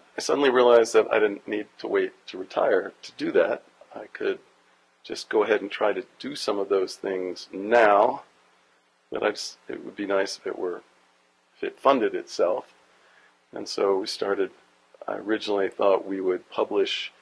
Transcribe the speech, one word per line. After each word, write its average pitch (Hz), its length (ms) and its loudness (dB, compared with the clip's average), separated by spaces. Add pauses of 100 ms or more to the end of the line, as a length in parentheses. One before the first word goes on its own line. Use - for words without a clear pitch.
(180)
I - 40 -6
suddenly 139 280 2
realized 120 440 6
that 110 180 4
I 107 80 4
didn't 104 280 0
need 107 200 -4 (120)
to 107 80 -8
wait 95 260 0 (140)
to 92 100 -12
retire 95 640 -2
to - 120 -20
do 156 180 -6
that. 98 320 2 (320)
I 107 120 -12
could 101 320 -6 (640)
just - 260 -12
go 110 140 2
ahead 104 180 2
and 101 100 -8
try 104 220 0
to 92 120 -6 (140)
do 143 160 -10
some 104 240 -4
of 98 100 -4
those 95 260 0
things 92 560 -8
now, 104 720 4 (880)
but 110 120 -4
I 107 80 0
just, - 260 -14 (100)
it 123 180 -12
would 101 100 -16
be 101 100 -8
nice 98 320 -2
if - 100 -20
it - 120 -8
were, 90 220 -6 (760)
if - 80 -12
it - 160 -10
funded 117 340 2
itself. - 600 -2 (800)
And 107 140 -10
so 98 320 0
we 107 80 -6
started, 98 440 -4 (560)
I 104 80 -6
originally 101 540 -2
thought 98 380 0
we 95 120 -6
would 92 300 -2
publish - 720 -2